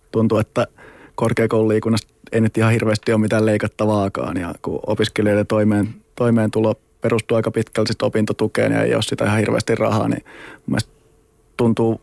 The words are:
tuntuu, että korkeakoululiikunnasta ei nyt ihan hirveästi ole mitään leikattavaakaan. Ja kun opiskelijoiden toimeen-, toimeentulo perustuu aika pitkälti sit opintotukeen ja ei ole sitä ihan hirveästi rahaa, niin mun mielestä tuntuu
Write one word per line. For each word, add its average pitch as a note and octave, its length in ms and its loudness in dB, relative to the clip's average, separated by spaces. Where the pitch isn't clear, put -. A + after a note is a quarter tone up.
tuntuu, A2 280 2
että - 280 -2
korkeakoululiikunnasta A2+ 1000 0
ei A2+ 80 2
nyt A2 180 0
ihan A2+ 140 4
hirveästi A2 400 0
ole A2 80 2
mitään G#2+ 260 2
leikattavaakaan. G#2 880 -2
Ja F2 260 -6
kun - 240 -6
opiskelijoiden G#2 600 0
toimeen-, G#2+ 480 0
toimeentulo A2 580 0
perustuu A#2 360 0
aika A2+ 140 0
pitkälti A2 420 -2
sit - 100 -8
opintotukeen A2 680 0
ja A2 100 0
ei A#2 120 0
ole A2 80 0
sitä - 220 -4
ihan G#2+ 140 0
hirveästi A2+ 360 0
rahaa, A2 340 0
niin - 160 -4
mun - 120 -20
mielestä - 320 -4
tuntuu A2+ 460 0